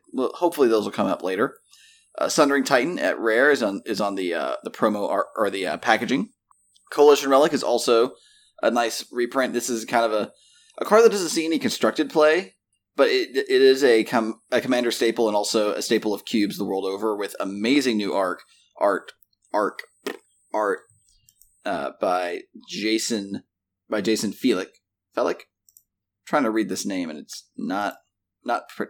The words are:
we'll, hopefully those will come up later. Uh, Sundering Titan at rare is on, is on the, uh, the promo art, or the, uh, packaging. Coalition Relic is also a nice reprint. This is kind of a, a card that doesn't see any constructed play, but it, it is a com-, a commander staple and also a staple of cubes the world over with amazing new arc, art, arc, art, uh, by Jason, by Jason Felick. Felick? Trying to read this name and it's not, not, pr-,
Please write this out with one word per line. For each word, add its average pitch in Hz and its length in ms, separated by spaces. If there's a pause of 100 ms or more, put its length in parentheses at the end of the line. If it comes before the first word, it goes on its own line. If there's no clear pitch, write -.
(140)
we'll, 127 220
hopefully 160 340
those 107 160
will 101 80
come 101 140
up 95 140
later. 95 360 (600)
Uh, - 120
Sundering 139 340
Titan 139 360
at 90 200
rare 113 320
is 123 100
on, 98 240
is 101 140
on 101 160
the, 90 180
uh, 69 300
the 107 80
promo 104 380
art, 98 160 (100)
or 104 140
the, 98 180
uh, 80 100
packaging. 120 520 (600)
Coalition 143 400
Relic 139 220
is 139 120
also 120 500 (480)
a 113 100
nice 120 400
reprint. 123 400
This 120 180
is 113 140
kind 117 220
of 110 80
a, 104 180 (460)
a - 80
card - 180
that 220 80
doesn't 185 180
see 160 160
any 160 140
constructed 135 520
play, 160 420 (420)
but 135 120
it, - 280
it 135 140 (140)
is 135 200
a 117 200
com-, 110 360 (120)
a 120 100
commander 123 300
staple 113 360
and 104 80
also 104 360
a 82 100
staple 107 320
of 101 120
cubes 104 340
the 98 60
world 95 200
over 101 300
with 101 240
amazing 110 580
new 101 160
arc, 90 300 (360)
art, 98 340 (380)
arc, 104 280 (760)
art, 104 280 (840)
uh, 78 340
by 90 420 (280)
Jason, 101 720 (480)
by 107 120
Jason 107 320
Felick. 95 360 (480)
Felick? 131 240 (840)
Trying 151 160
to 110 80
read 110 180
this 95 160
name 90 240
and 76 80
it's - 400
not, 98 380 (480)
not, - 260
pr-, - 200